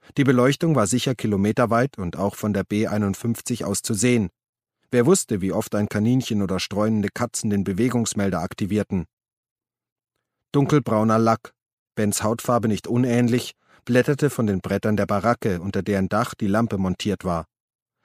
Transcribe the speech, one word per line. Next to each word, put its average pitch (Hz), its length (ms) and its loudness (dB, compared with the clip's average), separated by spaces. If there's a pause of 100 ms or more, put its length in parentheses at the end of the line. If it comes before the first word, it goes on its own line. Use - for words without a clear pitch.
(160)
Die 143 80 2
Beleuchtung 139 500 4
war 110 120 4
sicher 123 280 0
kilometerweit 110 840 0
und 87 180 -6
auch 98 180 -2
von 107 180 -2
der 95 120 0
B 104 220 0
einundfünfzig 107 800 -2
aus 98 180 -4
zu 117 120 -4
sehen. 110 360 2 (600)
Wer 120 160 4
wusste, 139 340 2
wie 95 120 -2
oft 110 220 -4
ein 104 140 0
Kaninchen 113 540 0
oder 95 160 -2
streunende 104 500 0
Katzen - 400 -4
den 101 160 0
Bewegungsmelder 101 760 0
aktivierten. 95 680 -2 (1500)
Dunkelbrauner 113 680 2
Lack, 113 340 0 (420)
Bens 104 300 -2
Hautfarbe 113 420 0
nicht 104 220 -2
unähnlich, 120 680 0 (300)
blätterte 131 460 2
von 117 160 -2
den 98 140 0
Brettern 104 360 0
der 101 100 0
Baracke, 101 540 0
unter 98 220 -4
deren 95 260 0
Dach 110 260 -2
die 107 140 -4
Lampe 107 280 0
montiert 95 480 -4
war. 85 220 -4 (580)